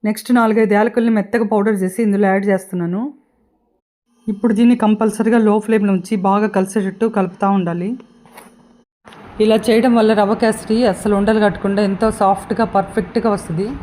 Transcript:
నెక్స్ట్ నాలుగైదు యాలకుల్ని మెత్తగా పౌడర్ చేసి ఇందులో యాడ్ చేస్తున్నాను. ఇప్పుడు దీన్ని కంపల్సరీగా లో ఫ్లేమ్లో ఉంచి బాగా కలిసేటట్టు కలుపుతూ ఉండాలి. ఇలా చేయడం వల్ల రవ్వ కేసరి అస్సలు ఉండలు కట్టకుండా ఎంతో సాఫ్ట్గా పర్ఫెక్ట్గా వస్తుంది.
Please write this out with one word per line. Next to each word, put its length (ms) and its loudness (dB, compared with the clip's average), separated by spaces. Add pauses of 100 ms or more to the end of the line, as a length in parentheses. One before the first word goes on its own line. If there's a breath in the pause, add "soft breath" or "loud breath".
నెక్స్ట్ 220 -6 (100)
నాలుగైదు 380 2
యాలకుల్ని 400 0
మెత్తగా 360 -2
పౌడర్ 300 0
చేసి 240 -4
ఇందులో 240 2
యాడ్ 200 0
చేస్తున్నాను. 500 -2 (1300)
ఇప్పుడు 260 -2
దీన్ని 240 4
కంపల్సరీగా 640 0
లో 80 4 (120)
ఫ్లేమ్లో 300 0
ఉంచి 180 -4 (120)
బాగా 300 2
కలిసేటట్టు 500 -2 (100)
కలుపుతూ 300 -4 (120)
ఉండాలి. 300 -4 (1600)
ఇలా 120 4 (120)
చేయడం 320 4
వల్ల 200 4
రవ్వ 220 2
కేసరి 340 -2 (140)
అస్సలు 300 -2
ఉండలు 260 2
కట్టకుండా 420 -2
ఎంతో 220 0 (100)
సాఫ్ట్గా 460 0 (100)
పర్ఫెక్ట్గా 600 -2
వస్తుంది. 300 -6 (160)